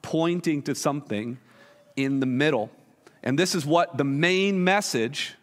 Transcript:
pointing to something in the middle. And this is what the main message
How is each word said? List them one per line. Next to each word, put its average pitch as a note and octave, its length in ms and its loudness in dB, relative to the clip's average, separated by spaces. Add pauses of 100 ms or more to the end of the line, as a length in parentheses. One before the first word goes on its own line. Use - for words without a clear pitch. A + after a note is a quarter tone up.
pointing E3 600 0
to C#3+ 120 -4
something B2+ 600 -4 (580)
in C3+ 260 0
the C3 60 0
middle. B2+ 440 0 (520)
And C#3 160 0
this F#3 160 0
is D3+ 120 -2
what E3 320 2
the C#3+ 60 0
main F3+ 600 2
message D3 800 0